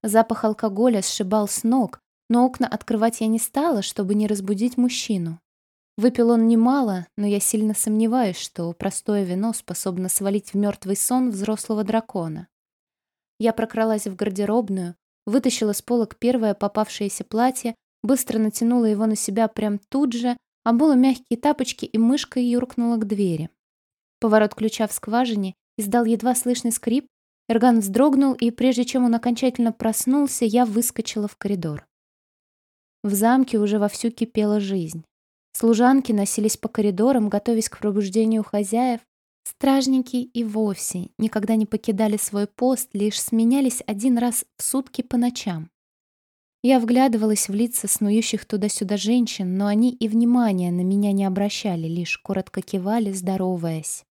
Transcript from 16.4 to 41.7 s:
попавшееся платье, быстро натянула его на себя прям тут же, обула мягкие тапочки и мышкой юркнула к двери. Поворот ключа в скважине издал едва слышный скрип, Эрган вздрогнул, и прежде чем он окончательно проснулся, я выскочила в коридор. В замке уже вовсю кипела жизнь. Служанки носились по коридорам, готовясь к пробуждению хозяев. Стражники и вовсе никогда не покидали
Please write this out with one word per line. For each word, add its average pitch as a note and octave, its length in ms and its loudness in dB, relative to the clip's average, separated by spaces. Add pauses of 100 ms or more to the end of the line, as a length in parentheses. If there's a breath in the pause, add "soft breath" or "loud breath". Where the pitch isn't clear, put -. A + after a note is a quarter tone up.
попавшееся G#3 680 -4
платье, A#3+ 500 -2 (280)
быстро A3+ 360 0
натянула A#3 480 2
его G#3+ 200 0
на G#3+ 100 0
себя G#3+ 320 -2
прям G#3 300 -4
тут C4+ 340 -2
же, A#3+ 240 -2 (280)
обула C4 300 4
мягкие B3 440 2
тапочки C#4+ 460 -2
и - 140 -4
мышкой B3 460 0
юркнула A#3+ 520 0
к G#3+ 100 -2
двери. F#3 440 -2 (720)
Поворот G#3+ 340 4
ключа A3 320 -2
в - 60 -8
скважине G#3+ 640 -2 (220)
издал A3 280 0
едва A3+ 300 2
слышный A#3+ 380 -2
скрип, A#3+ 340 -2 (420)
Эрган A3+ 320 6
вздрогнул, C4 540 4
и A#3 160 0
прежде B3 340 2
чем B3 200 0
он A#3 100 4
окончательно A#3+ 580 0
проснулся, C4 720 0
я A#3 220 4
выскочила G#3+ 640 -4
в - 80 -12
коридор. E3+ 500 -4 (1160)
В G#3 120 -4
замке A#3 440 2
уже G#3 200 0
вовсю G#3 320 -2
кипела G#3+ 500 -2
жизнь. E3+ 440 -6 (480)
Служанки A#3+ 600 4
носились G#3 460 -2
по - 100 -8
коридорам, G#3+ 600 0
готовясь A3 400 -2
к - 80 -20
пробуждению G#3+ 680 0
хозяев. A3+ 560 -2 (440)
Стражники C4 720 0
и A#3+ 280 -4
вовсе G#3 720 -4
никогда G#3+ 400 0
не G#3+ 80 2
покидали G#3+ 540 -2